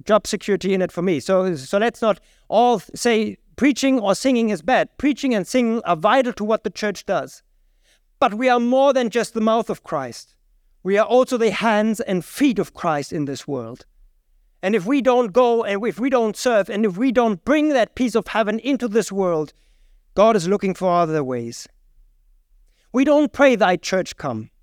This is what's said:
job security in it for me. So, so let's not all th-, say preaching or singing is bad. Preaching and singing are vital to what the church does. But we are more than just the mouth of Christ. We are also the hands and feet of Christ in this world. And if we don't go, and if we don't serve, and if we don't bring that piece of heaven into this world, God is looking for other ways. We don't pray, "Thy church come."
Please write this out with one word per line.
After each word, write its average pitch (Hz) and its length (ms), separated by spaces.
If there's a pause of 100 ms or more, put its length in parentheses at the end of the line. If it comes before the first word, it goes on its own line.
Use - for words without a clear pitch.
job 202 240
security 190 460
in 190 80
it 170 100
for 170 100
me. 170 200
So, 185 340
so 135 220
let's 226 240
not 214 180 (300)
all 233 320
th-, - 120
say 220 440 (180)
preaching 269 460
or 190 140
singing 233 340
is 185 120
bad. 214 360
Preaching 262 360
and 190 140
singing 233 380
are 170 100
vital 220 380
to 202 100
what 214 220
the 202 40
church - 360
does. 143 360 (800)
But 233 140
we 254 160
are 247 100
more 262 320
than 247 180
just 220 240
the 226 60
mouth 220 300
of 190 120
Christ. - 540 (480)
We 196 140
are 208 100
also 247 300
the 214 140
hands 214 500
and 180 240
feet 254 340
of 165 140
Christ 151 400
in 160 120
this 135 220
world. 127 380 (760)
And 196 140
if 175 100
we 269 160
don't 247 300
go, 233 320
and 202 220
if 202 140
we 262 100
don't 226 260
serve, 220 340
and 214 160
if 180 120
we 254 160
don't 226 320
bring 302 240
that 247 260
piece 240 200
of 214 120
heaven 214 320
into 247 300
this 202 200
world, 175 440 (600)
God 220 200
is 170 120
looking 196 280
for 180 180
other 156 300
ways. 120 440 (1300)
We 262 100
don't 294 300
pray, 269 220
"Thy 180 220
church - 380
come." 113 360 (120)